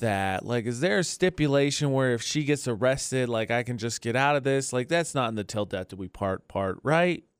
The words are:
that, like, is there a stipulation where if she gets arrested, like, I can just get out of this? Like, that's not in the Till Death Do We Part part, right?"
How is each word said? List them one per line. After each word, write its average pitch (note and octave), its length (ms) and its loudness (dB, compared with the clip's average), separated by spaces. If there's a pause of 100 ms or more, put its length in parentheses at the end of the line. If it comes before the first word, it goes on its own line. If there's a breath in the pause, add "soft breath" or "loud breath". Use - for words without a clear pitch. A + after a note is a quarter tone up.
that, G2 440 0
like, A#2 220 -2
is A#2+ 140 -4
there G3 180 2
a F3 60 2
stipulation C#3+ 880 2
where C3 200 4
if A#2 100 -2
she D3+ 200 -2
gets C#3+ 240 0
arrested, B2+ 640 0
like, A2+ 200 -2
I A#2+ 140 2
can A#2+ 160 -4
just A2+ 220 -4
get A#2 160 -2
out C#3+ 180 4
of C#3 80 0
this? C3+ 300 0
Like, B2+ 160 -2
that's E3+ 260 0
not B2+ 140 0
in A2+ 80 -4
the G#2 80 -4
Till G#2 200 -4
Death F#2 260 -6
Do F#2+ 60 -12
We F#2 120 -8
Part F#2+ 400 -4
part, G2 340 -4
right?" E3 400 2 (180)